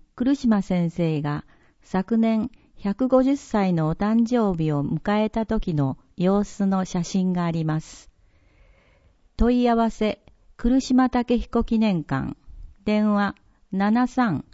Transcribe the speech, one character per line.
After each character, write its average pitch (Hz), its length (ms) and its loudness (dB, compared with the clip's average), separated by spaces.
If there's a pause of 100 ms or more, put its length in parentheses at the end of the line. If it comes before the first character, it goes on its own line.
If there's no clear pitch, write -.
(160)
来 262 200 0
島 220 260 0
先 175 280 0
生 160 320 -2
が 147 240 -6 (380)
昨 190 340 -2
年 226 320 0 (260)
百 202 320 -2
五 254 140 4
十 269 140 2
歳 196 380 0
の 160 140 0
お 160 80 -2
誕 226 300 0
生 220 300 0
日 160 160 -2
を 143 120 0
迎 208 380 -2
え 214 80 0
た 226 160 -4
時 214 280 -2
の 139 240 -2 (200)
様 196 260 2
子 202 220 -4
の 190 200 0
写 175 180 -4
真 185 300 -2
が 175 120 -2
あ 170 60 -2
り 165 140 -2
ま 156 160 -2
す。 - 280 -18 (1300)
問 247 240 4
い 240 60 2
合 233 80 2
わ 226 140 2
せ、 - 320 -4 (360)
来 254 240 2
島 254 280 2
武 240 300 0
彦 233 240 -2
記 226 140 0
念 202 260 2
館。 - 320 -4 (500)
電 214 280 2
話、 202 220 -2 (360)
七 214 360 2
三 226 460 -2